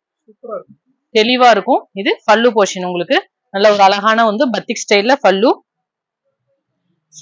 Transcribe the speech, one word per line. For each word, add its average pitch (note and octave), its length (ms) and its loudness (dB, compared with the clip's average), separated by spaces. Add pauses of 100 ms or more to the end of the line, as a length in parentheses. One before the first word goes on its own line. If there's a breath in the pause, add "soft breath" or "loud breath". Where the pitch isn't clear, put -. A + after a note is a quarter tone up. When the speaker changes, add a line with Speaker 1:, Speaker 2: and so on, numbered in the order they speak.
(260)
Speaker 1:
சூப்பரா G#3+ 280 -20
இருக்கு. - 300 -20 (320)
Speaker 2:
தெளிவா B3 340 2
இருக்கும். - 420 -2
இது B3+ 320 -6
பல்லு A3+ 260 2
போர்ஷன், F#3+ 340 -2
உங்களுக்கு F3+ 440 -4 (220)
நல்ல G#3 220 2
ஒரு G3+ 100 0
அழகான G3+ 420 2
வந்து A3+ 260 -2
batik G3+ 360 -8
style G#3+ 260 0
பல்லு. G#3+ 520 0 (1600)